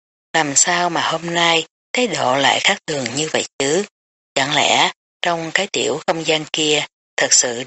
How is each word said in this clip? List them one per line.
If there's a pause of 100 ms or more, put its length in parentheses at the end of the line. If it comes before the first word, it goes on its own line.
(320)
làm
sao
mà
hôm
nay (260)
thái
độ
lại
khác
thường (120)
như
vậy (140)
chứ? (500)
Chẳng
lẽ (300)
trong
cái
tiểu
không
gian
kia (300)
thật
sự